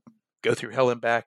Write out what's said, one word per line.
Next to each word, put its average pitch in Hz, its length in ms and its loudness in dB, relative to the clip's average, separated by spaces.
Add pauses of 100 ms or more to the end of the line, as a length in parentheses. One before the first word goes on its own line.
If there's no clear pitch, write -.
(420)
go 117 120 0
through 117 160 -6
hell 127 200 2
and 120 120 -2
back 117 260 0